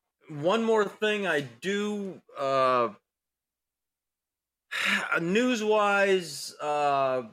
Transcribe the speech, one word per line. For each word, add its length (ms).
one 360
more 200
thing 440
I 140
do, 580
uh, 520
<sighs> 500
news-wise, 1400
uh, 720